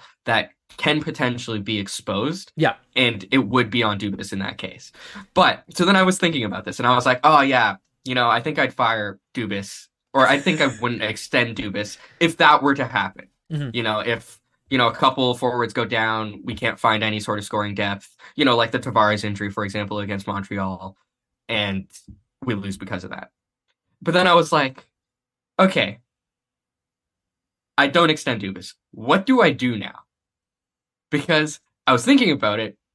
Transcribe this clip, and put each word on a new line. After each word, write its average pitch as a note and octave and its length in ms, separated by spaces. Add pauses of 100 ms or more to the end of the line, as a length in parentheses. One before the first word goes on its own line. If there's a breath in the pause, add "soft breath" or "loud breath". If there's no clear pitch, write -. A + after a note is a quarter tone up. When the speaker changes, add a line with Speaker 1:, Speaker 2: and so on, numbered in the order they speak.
(240 soft breath)
Speaker 1:
that A2+ 260 (280)
can D3+ 240
potentially B2 560
be G#2 200
exposed. G#2 760
Speaker 2:
Yeah. D3+ 200 (200)
Speaker 1:
And A#2 340
it C3+ 80
would A#2+ 320
be A#2+ 120
on G#2 160
Dubas G2 340
in G2 60
that G2 180
case. - 340 (440 loud breath)
But, - 360
so F3+ 140
then G3 120
I F#3+ 60
was F#3 160
thinking D#3 260
about F#2+ 200
this, - 140
and A#2+ 80
I B2+ 80
was B2 120
like, B2+ 180
"Oh, D3 180
yeah, B2 340 (280)
you B2+ 100
know, B2 160
I A2+ 100
think D#3 180
I'd C3 140
fire A2 480 (140)
Dubas, G2+ 540 (260)
or C3+ 120
I C#3 120
think D#3 220
I C#3+ 80 (120)
wouldn't A#2+ 220
<laughs> G#2+ 100
extend A#2 440
Dubas G#2 420 (220 loud breath)
if E3 180
that D3+ 240
were C#3 120
to C3+ 120
happen." G2 420 (240)
Speaker 2:
Mm-hmm. D3 220
Speaker 1:
You A#2+ 80
know, G#2+ 180
if, A2+ 400 (300)
you C3+ 80
know, A#2 100
a A2+ 60
couple B2+ 400
forwards A#2+ 400
go A#2+ 100
down, A2 600
we A#2+ 100
can't F2 260
find A2 240
any G#2+ 160
sort G#2 180
of G2+ 60
scoring G2+ 300
depth, G2+ 420 (200 loud breath)
you D3 100
know, B2 100
like A#2 140
the B2+ 80
Tavares G#2+ 460
injury, G2+ 260
for G#2 140
example, G#2 340
against G2+ 280
Montreal, G2 680 (520)
and G2+ 380 (580)
we A#2+ 100
lose G2 240
because F#2+ 260
of - 60
that. - 200 (680)
But E3 140
then F3+ 120
I F3+ 80
was E3 180
like, C#3+ 340 (760)
"Okay, D3+ 400 (1800)
I C#3 120
don't E3 220
extend C3 300
Dubas. F#2+ 320 (180)
What D3 360
do B3+ 160
I E3+ 80
do B2+ 260
now?" F#2 240 (1120)
Because D3+ 500 (260)
I C3+ 60
was A#2+ 140
thinking B3+ 240
about G#2+ 280
it. G#2+ 200 (160)